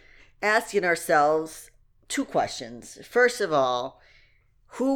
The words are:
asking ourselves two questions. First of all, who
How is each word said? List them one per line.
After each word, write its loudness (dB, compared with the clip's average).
asking 0
ourselves 0
two -4
questions. -6
First 2
of -2
all, 0
who 0